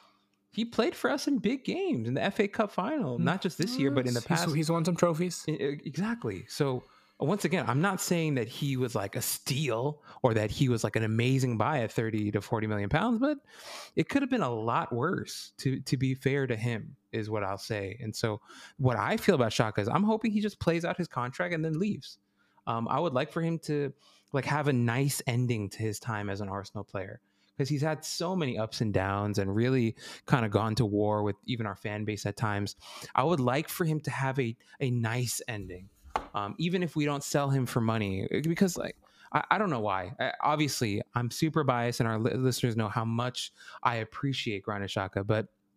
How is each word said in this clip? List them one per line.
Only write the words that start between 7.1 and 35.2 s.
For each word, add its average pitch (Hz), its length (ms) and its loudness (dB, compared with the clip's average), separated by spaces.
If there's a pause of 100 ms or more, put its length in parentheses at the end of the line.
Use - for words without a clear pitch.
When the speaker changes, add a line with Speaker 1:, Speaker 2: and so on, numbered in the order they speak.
Speaker 1:
once 185 280 2
again, 156 200 0
I'm 127 140 4
not 190 220 2
saying 160 320 2
that 117 120 0
he 139 300 -2
was, 127 180 0
like, 101 220 -2
a 123 60 -2
steal 135 800 -2 (200)
or 117 120 6
that 107 160 2
he 135 180 2
was, 117 160 2
like, 110 120 0
an 110 60 0
amazing 120 540 2
buy 131 240 2
at 110 100 -2
thirty 107 400 0
to 104 120 0
forty 110 240 0
million 104 240 -2
pounds, 220 280 2
but 285 200 2 (560)
it - 160 0
could 277 100 2
have 269 100 0
been 247 120 2
a 127 100 0
lot 117 420 0
worse, - 640 -4
to, 135 220 0
to 135 160 -2
be 131 180 2
fair 135 320 0
to 127 80 0
him, 113 400 -4 (180)
is 107 180 -4
what 107 120 -2
I'll 98 140 -4
say. 101 460 -6
And 110 120 -6
so 107 280 -2 (340)
what 127 220 2
I 139 180 2
feel 202 180 4
about 120 180 4
Xhaka 110 260 0
is 101 100 2
I'm 185 160 4
hoping 220 260 2
he 208 120 0
just 208 180 -4
plays 170 240 2
out 170 140 -2
his 170 100 -2
contract 135 460 -4
and 160 100 0
then 160 140 0
leaves. - 400 -4 (480)
Um, 117 200 0
I 139 140 2
would 165 140 2
like 135 180 0
for 170 80 -2
him 165 200 0
to, 143 340 -2 (400)
like, 135 100 0
have 143 240 0
a 147 60 4
nice 123 520 2
ending 120 440 0
to - 80 -14
his 110 200 -2
time 104 300 -4
as 98 140 -4
an 98 80 -6
Arsenal 98 340 -8
player, - 380 -10 (340)
'cause 139 140 -2
he's 143 100 0
had 156 240 -2
so 180 320 -4
many 131 220 0
ups 110 240 -2
and 110 100 0
downs 98 460 0
and 98 180 0
really 120 400 2 (320)
kinda 113 220 4
gone 107 240 2
to 120 100 4
war 104 380 2
with 101 140 0 (100)
even 117 180 -4
our 98 120 -6
fan 107 280 -6
base 104 220 -4
at 101 100 -4
times. 101 400 -2 (380)
I 127 100 4
would 165 160 4
like 127 300 2
for 180 160 -2
him 156 140 0
to - 100 -6
have 135 280 -2
a, 120 160 0 (260)
a 131 100 0
nice 120 580 0